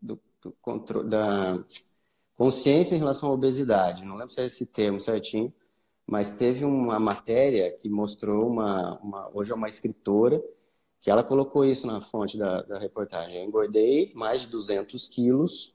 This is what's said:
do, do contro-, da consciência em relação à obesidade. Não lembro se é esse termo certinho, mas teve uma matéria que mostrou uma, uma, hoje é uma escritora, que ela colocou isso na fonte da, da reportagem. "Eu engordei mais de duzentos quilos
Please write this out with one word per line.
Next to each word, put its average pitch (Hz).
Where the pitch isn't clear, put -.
do, 110
do -
contro-, 113
da 101
consciência 143
em 160
relação 143
à -
obesidade. 120
Não 98
lembro 120
se 135
é 127
esse 120
termo 101
certinho, 113
mas 104
teve 127
uma 127
matéria 110
que -
mostrou 104
uma, 98
uma, 98
hoje 104
é -
uma 110
escritora, 110
que 101
ela 113
colocou 135
isso 131
na 107
fonte 104
da, 95
da 98
reportagem. 90
"Eu 92
engordei 110
mais 117
de 113
duzentos 104
quilos 131